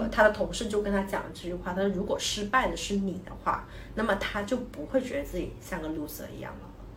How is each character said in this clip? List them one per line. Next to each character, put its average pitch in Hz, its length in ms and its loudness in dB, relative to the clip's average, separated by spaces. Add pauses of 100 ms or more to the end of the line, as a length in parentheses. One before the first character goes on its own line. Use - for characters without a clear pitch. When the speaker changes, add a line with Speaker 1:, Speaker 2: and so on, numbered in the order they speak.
Speaker 1:
嗯。 220 60 0
Speaker 2:
他 220 140 8
的 - 80 10
同 - 200 0
事 - 160 -2
就 208 140 2
跟 202 100 2
他 196 120 4
讲 196 180 -2 (120)
这 - 80 -12
句 175 120 -6
话， 175 200 -4
他 190 80 2
说 202 120 6
：“如 190 100 0
果 208 140 0
失 - 280 -2
败 226 220 4
的 165 80 -2
是 - 200 -2
你 190 280 0
的 - 80 -12 (120)
话， - 240 -2 (260)
那 220 100 0
么 208 120 4
他 - 260 -2
就 220 160 2
不 269 280 -8
会 262 140 2
觉 277 200 0
得 - 40 -2
自 - 140 -6
己 175 140 -2 (100)
像 180 180 -6
个 156 100 -4
loser 151 340 -6 (120)
一 - 40 -10
样 - 120 -8 (120)
了。” - 60 -14 (280)